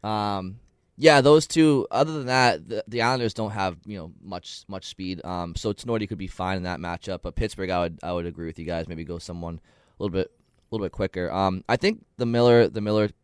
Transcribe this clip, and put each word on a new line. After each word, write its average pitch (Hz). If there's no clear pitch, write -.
Um, 104
yeah, 147
those 147
two. 151
Other 147
than 143
that, 123
the, 107
the 113
Islanders 120
don't 107
have, 95
you 104
know, 82
much, -
much 95
speed. 92
Um, 87
so 107
Tinordi 110
could 104
be 95
fine 92
in 90
that 90
matchup. 87
But 85
Pittsburgh, 95
I 90
would, 85
I 90
would 87
agree 82
with 80
you 82
guys. 82
Maybe 82
go 85
someone 85
a -
little 98
bit, 92
a -
little 104
bit 87
quicker. 92
Um, 95
I 120
think 214
the 123
Miller, 120
the 110
Miller 107